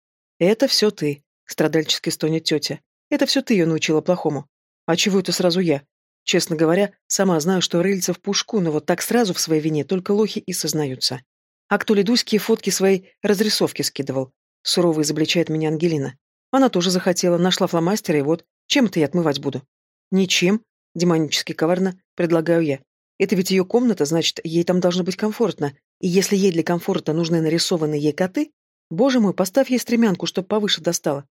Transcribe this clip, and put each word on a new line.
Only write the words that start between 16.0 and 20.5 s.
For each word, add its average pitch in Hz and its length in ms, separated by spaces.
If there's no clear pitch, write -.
«Она 262 200
тоже 180 200
захотела, 180 460
нашла 180 300
фломастеры, 170 540
и - 20
вот, 160 240
чем 277 200
это 185 120
я 156 60
отмывать 147 360
буду?» 143 220
«Ничем», 190 540